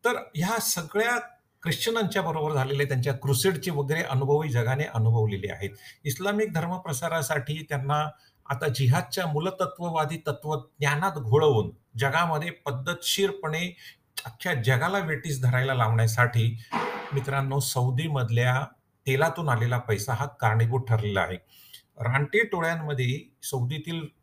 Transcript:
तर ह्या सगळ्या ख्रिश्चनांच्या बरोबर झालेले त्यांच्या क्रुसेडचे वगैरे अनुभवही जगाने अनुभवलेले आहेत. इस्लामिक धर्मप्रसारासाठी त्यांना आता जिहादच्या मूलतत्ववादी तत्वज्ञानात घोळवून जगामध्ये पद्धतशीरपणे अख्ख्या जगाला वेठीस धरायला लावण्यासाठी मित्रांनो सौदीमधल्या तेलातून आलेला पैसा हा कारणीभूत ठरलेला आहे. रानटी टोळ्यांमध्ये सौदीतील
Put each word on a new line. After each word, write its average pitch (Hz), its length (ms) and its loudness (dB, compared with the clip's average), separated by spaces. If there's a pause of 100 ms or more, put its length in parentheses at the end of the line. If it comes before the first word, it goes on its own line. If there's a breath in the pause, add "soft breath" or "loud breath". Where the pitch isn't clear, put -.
तर 247 180 0 (120)
ह्या 196 260 0
सगळ्या 214 580 0 (440)
ख्रिश्चनांच्या 202 600 0
बरोबर 156 300 -2
झालेले 139 320 0
त्यांच्या 135 280 0
क्रुसेडचे 143 580 0
वगैरे 143 320 -2
अनुभवही 143 480 2
जगाने 123 340 0
अनुभवलेले 110 680 2
आहेत. 98 180 -8 (340 loud breath)
इस्लामिक 196 500 -2
धर्मप्रसारासाठी 160 1120 -2
त्यांना 147 420 0 (360 soft breath)
आता 143 220 -2
जिहादच्या 135 580 2
मूलतत्ववादी 165 880 -2
तत्वज्ञानात 151 1040 -2
घोळवून 151 520 4 (280)
जगामध्ये 165 520 0
पद्धतशीरपणे 170 1300 -2 (480 loud breath)
अख्ख्या 170 300 -4
जगाला 135 440 2
वेठीस 151 440 -4
धरायला 127 320 2
लावण्यासाठी 117 880 2 (500 loud breath)
मित्रांनो 135 480 -2
सौदीमधल्या 127 1040 2 (400)
तेलातून 160 420 2
आलेला 120 300 2
पैसा 110 340 -2
हा 139 140 -2
कारणीभूत 113 640 2
ठरलेला 104 320 2
आहे. 90 160 -2 (640 loud breath)
रानटी 143 440 2
टोळ्यांमध्ये 160 1000 -4
सौदीतील 151 640 -4 (160)